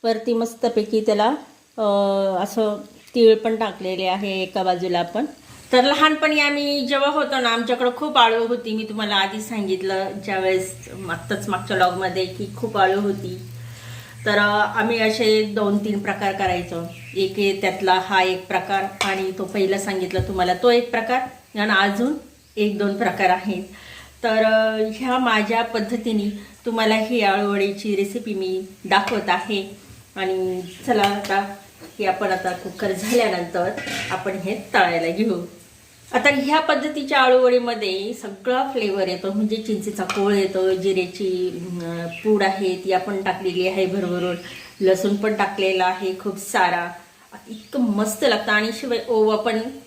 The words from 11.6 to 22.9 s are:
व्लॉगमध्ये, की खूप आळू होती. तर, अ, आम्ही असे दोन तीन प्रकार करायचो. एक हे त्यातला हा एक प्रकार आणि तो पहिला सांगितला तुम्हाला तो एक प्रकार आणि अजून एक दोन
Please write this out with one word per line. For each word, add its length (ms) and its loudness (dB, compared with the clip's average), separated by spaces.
व्लॉगमध्ये, 500 2
की 300 -8
खूप 220 -4
आळू 240 4
होती. 400 -4
तर, 120 2
अ, 420 2
आम्ही 200 0
असे 440 4
दोन 340 0
तीन 220 0
प्रकार 340 -2
करायचो. 500 -2
एक 220 0
हे 240 2
त्यातला 320 2
हा 280 2
एक 260 0
प्रकार 360 -2
आणि 360 -2
तो 60 -6
पहिला 340 0
सांगितला 420 -2
तुम्हाला 340 0
तो 180 4
एक 200 4
प्रकार 280 0
आणि 120 2
अजून 420 2
एक 200 0
दोन 200 0